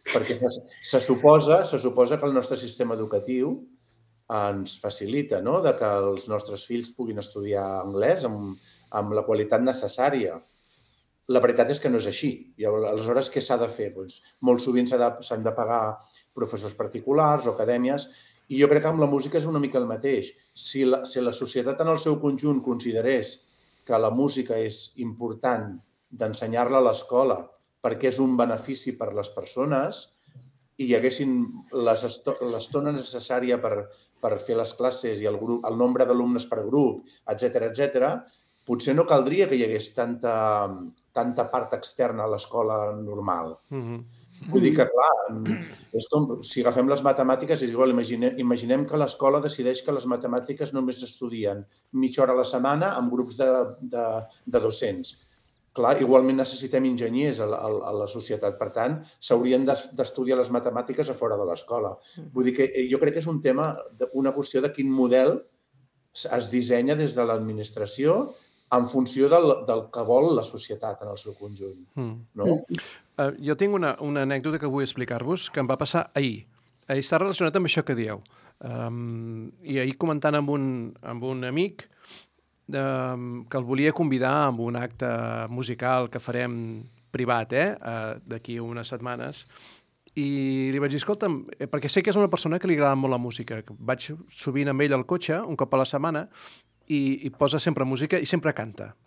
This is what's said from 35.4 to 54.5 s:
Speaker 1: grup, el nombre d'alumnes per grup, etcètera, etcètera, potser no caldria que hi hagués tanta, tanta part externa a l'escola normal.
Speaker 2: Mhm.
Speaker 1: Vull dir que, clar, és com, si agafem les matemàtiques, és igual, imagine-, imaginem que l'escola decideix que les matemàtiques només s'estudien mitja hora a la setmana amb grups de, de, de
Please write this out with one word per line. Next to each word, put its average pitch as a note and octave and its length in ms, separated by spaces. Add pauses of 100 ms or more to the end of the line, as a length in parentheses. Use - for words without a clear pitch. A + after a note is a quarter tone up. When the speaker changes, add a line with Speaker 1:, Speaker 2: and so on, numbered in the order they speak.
Speaker 1:
grup, A#2 260
el A2+ 120
nombre B2 280
d'alumnes B2 400
per A2 200
grup, C3 360 (300)
etcètera, A#2 400
etcètera, C#3 400 (560)
potser B2 260
no E3+ 140
caldria D3+ 400
que C3+ 80
hi A#2+ 80
hagués A2 320
tanta, A#2+ 360 (840)
tanta A#2+ 360
part A#2+ 240
externa A2+ 480
a G#2+ 80
l'escola A2 480 (160)
normal. G2 600 (180)
Speaker 2:
Mhm. A#2 260 (460)
Speaker 1:
Vull - 160
dir C#3 80
que, D3 160
clar, C3+ 220 (880)
és - 80
com, D3+ 220 (180)
si - 160
agafem B2 240
les C#3 160
matemàtiques, C#3 600
és A#2 80
igual, B2+ 180
imagine-, A#2+ 480
imaginem B2 480
que D3+ 140
l'escola C#3 420
decideix C3 400
que D3+ 80
les B2+ 160
matemàtiques B2 640
només B2+ 300
s'estudien A2 640 (260)
mitja C3 320
hora B2+ 140
a - 20
la B2 80
setmana C#3+ 480
amb B2 160
grups B2 300
de, C3 80 (320)
de, A#2+ 240 (420)
de A#2+ 160